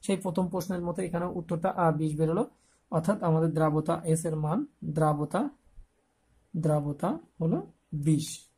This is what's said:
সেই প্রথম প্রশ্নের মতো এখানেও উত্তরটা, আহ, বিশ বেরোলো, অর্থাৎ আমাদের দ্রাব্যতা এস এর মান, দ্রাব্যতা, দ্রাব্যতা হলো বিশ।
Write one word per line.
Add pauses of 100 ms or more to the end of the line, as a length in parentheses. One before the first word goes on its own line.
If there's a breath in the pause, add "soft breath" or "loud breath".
সেই
প্রথম
প্রশ্নের
মতো
এখানেও
উত্তরটা,
আহ,
বিশ
বেরোলো, (400 soft breath)
অর্থাৎ
আমাদের
দ্রাব্যতা
এস
এর
মান, (180)
দ্রাব্যতা, (1080)
দ্রাব্যতা (220)
হলো (260)
বিশ।